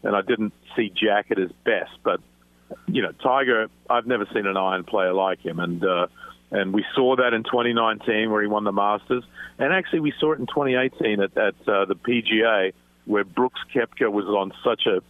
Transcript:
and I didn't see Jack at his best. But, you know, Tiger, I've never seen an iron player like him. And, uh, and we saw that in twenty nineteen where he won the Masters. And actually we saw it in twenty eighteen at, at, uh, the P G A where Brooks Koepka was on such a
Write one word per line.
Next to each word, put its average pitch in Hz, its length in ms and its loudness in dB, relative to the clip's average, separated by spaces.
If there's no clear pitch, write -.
and 104 120 0
I 98 60 2
didn't 107 320 -2
see 110 120 -2
Jack 104 420 0
at 107 60 0
his 90 140 -2
best. 104 260 -2
But, 92 200 -2
you - 140 0
know, 90 100 -4
Tiger, 123 560 0
I've 117 180 0
never 113 260 0
seen 104 140 0
an 95 80 -2
iron 95 300 0
player 92 260 0
like 95 340 0
him. 82 140 -6
And, 87 240 -4
uh, 90 240 2
and 95 220 -2
we 104 120 0
saw 131 220 2
that 123 160 2
in 113 100 -2
twenty 120 300 0
nineteen 110 580 0
where 107 100 2
he 104 60 0
won 104 160 0
the 104 80 0
Masters. 104 540 0
And 139 140 2
actually 185 260 0
we 151 180 -2
saw 156 140 2
it 151 80 -2
in 123 60 -6
twenty 135 300 0
eighteen 123 440 0
at, 98 180 0
at, 104 180 2
uh, 98 180 2
the 95 100 -2
P 120 260 -2
G 110 220 0
A 101 280 2
where 104 200 0
Brooks 127 340 -2
Koepka 117 360 0
was 101 160 -2
on 98 280 0
such 117 220 0
a 95 240 2